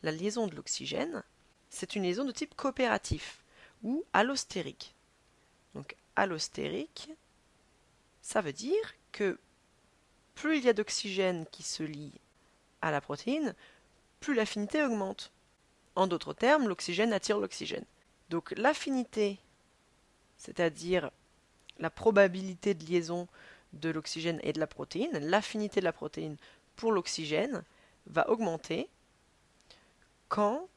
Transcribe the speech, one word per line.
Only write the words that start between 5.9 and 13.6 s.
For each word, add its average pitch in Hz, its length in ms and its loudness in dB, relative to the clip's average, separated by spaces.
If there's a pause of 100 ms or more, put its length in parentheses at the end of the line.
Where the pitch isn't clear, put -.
allostérique, 185 960 -2 (1080)
ça - 180 0
veut 156 140 -2
dire 359 400 -2 (180)
que 196 260 -2 (960)
plus 302 240 0
il 254 60 -2
y 247 60 8
a 226 40 8
d'oxygène 190 760 0
qui - 120 -18
se - 200 -6
lie 151 300 -10 (680)
à 160 100 0
la 143 100 2
protéine, 262 520 -2 (680)